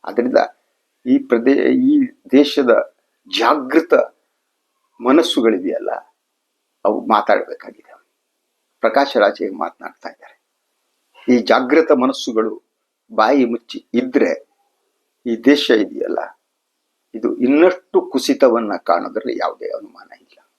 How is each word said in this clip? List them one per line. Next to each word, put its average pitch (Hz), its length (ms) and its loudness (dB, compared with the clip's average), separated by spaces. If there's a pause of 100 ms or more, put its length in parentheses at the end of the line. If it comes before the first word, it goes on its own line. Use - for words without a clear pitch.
ಅದರಿಂದ 127 340 -2 (680)
ಈ 131 120 2
ಪ್ರದೇ-, 127 540 0
ಈ 131 400 0 (200)
ದೇಶದ 131 640 2 (420)
ಜಾಗೃತ 156 560 0 (1080)
ಮನಸ್ಸುಗಳಿದೆಯಲ್ಲ, 110 840 0 (960)
ಅವು 107 220 -2
ಮಾತಾಡ್ಬೇಕಾಗಿದೆ. - 960 -4 (760)
ಪ್ರಕಾಶ್ 135 360 0
ರಾಜ್ 101 220 2
ಹೇಗೆ 95 160 -6
ಮಾತನಾಡ್ತಾ - 540 -12
ಇದ್ದಾರೆ, - 320 -20 (880)
ಈ 123 100 4
ಜಾಗೃತ 131 540 2
ಮನಸ್ಸುಗಳು 123 680 -2 (500)
ಬಾಯಿ 120 320 2
ಮುಚ್ಚಿ - 500 -8
ಇದ್ರೆ - 520 -2 (800)
ಈ 117 180 -4
ದೇಶ 143 260 2
ಇದೆಯಲ್ಲ, - 680 -2 (760)
ಇದು 120 220 -4
ಇನ್ನಷ್ಟು 160 640 2
ಕುಸಿತವನ್ನ 120 760 0
ಕಾಣೋದ್ರಲ್ಲಿ - 640 -4
ಯಾವುದೇ - 260 -6
ಅನುಮಾನ - 420 -14 (120)
ಇಲ್ಲ. - 380 -20